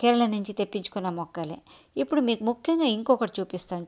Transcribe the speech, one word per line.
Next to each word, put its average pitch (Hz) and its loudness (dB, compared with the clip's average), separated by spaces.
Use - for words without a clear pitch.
కేరళ 240 6
నుంచి 208 -2
తెప్పించుకున్న 196 -4
మొక్కలే. 170 -6
ఇప్పుడు 277 2
మీకు 226 0
ముఖ్యంగా 311 2
ఇంకొకటి 226 2
చూపిస్తాను 175 -6